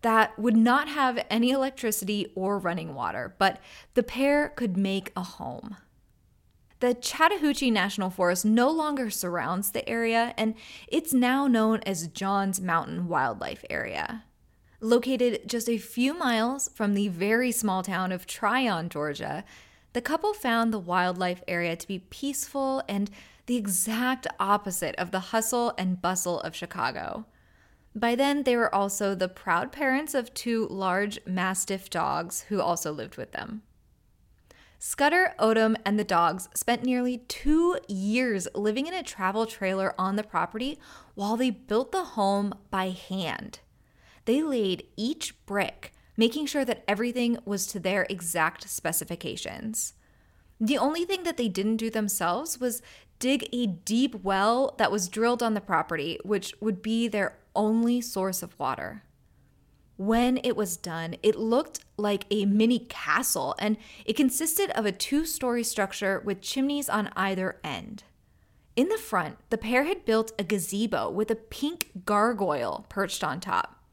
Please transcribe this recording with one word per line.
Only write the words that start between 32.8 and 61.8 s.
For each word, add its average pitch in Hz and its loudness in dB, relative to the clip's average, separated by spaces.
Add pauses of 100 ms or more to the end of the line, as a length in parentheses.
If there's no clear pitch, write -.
lived 135 -8
with - -10
them. - -6 (1160)
Scudder, 330 4
Odom, 220 6 (100)
and 208 2
the 208 2
dogs 170 2
spent 240 0
nearly 247 0
two 320 4 (100)
years 208 0
living 214 0
in 349 -6
a 349 -4
travel 202 0
trailer 190 -2
on 190 0
the 214 -2
property 214 -4 (340)
while 208 -2
they 254 2
built 220 -2
the 381 0
home 202 0 (180)
by 190 0
hand. - -6 (640)
They 262 4
laid 226 0 (100)
each - -6
brick, - -4 (240)
making 233 2
sure 269 0
that 233 -4
everything 233 0
was 196 -4
to 202 -8
their 185 0
exact 170 -2
specifications. - -6 (680)
The 226 2
only 320 2
thing 370 -2
that 330 -2
they 240 0
didn't 202 0
do 220 -2
themselves 220 -2
was 247 -2 (360)
dig 269 0
a 240 0
deep 214 0
well 208 2
that 214 4
was 190 -2
drilled 240 0
on 226 2
the 208 -2
property, 165 -2
which 196 -2
would 214 -2
be 226 0
their 208 -2 (180)
only 233 2
source 190 -4
of - -14
water. 135 -4 (920)
When 233 2
it 240 0
was 190 -2
done, 165 -6
it 214 6
looked 240 0 (160)